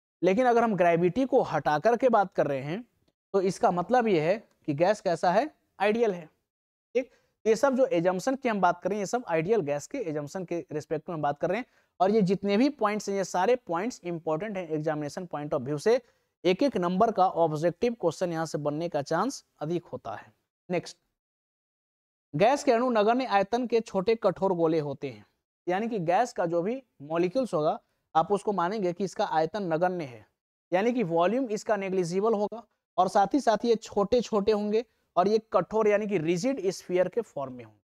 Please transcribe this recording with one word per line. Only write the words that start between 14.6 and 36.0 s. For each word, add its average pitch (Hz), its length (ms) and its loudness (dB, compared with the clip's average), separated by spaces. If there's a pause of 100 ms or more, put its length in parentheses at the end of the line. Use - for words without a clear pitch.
एग्जामिनेशन 156 580 -4
point 151 240 -10
of 151 100 -2
view 147 180 -4
से। 233 240 2 (420)
एक 185 180 2
एक 285 140 0
नंबर 185 360 0
का 185 160 2
ऑब्जेक्टिव 165 680 0
क्वेश्चन 175 380 -4
यहाँ 160 140 -4
से 160 120 -8
बनने 147 300 -4
का 143 140 -4
चांस 185 420 -4 (140)
अधिक 160 260 -6
होता - 300 -12
है। - 200 -18 (360)
नेक्स्ट, - 280 -6 (1400)
गैस 240 300 2
के 262 80 4
अणु 247 180 2
नगण्य 226 340 2
आयतन 220 420 0
के 233 140 0
छोटे 208 340 -2
कठोर 190 380 0
गोले 165 260 2
होते 143 320 -6
हैं, 202 160 -20 (420)
यानी 202 200 -2
कि 220 100 -4
गैस 185 340 0
का 185 140 -2
जो 170 160 0
भी 247 200 -4 (200)
मॉलिक्यूल्स 175 520 -2
होगा, 165 260 0 (340)
आप 170 180 2
उसको 202 200 -2
मानेंगे 185 400 -2
कि 202 120 -6
इसका 202 200 -4
आयतन 160 480 -2
नगण्य 175 320 0
है, 117 220 -16 (460)
यानी 214 200 0
कि 240 100 -2
वॉल्यूम 190 480 0
इसका 214 260 -2
नेग्लिजिबल 190 580 -2
होगा, 208 320 -4 (300)
और 185 120 4
साथ 196 260 4
ही 277 60 4
साथ 220 240 2
ये 233 100 4
छोटे 202 460 0
छोटे 208 320 0
होंगे, 208 320 0 (320)
और 185 120 4
ये 220 100 2 (140)
कठोर 208 360 2
यानी 208 180 2